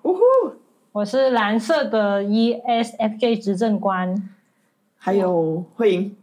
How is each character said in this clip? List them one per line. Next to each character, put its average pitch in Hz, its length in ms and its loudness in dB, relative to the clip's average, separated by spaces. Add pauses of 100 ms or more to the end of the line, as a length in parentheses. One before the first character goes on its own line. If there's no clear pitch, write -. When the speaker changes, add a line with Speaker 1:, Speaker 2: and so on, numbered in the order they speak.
Speaker 1:
呜 339 120 0
呼。 370 60 -4 (720)
Speaker 2:
我 208 120 -2
是 262 260 0
蓝 220 280 0
色 285 260 0
的 208 400 0
E 226 280 2
S 233 460 -2
F 220 200 -2
J 233 180 2
执 196 200 -2
政 214 220 0
官。 185 500 -2 (680)
Speaker 1:
还 190 180 -2
有 175 500 0 (120)
慧 214 180 2
莹。 190 280 -4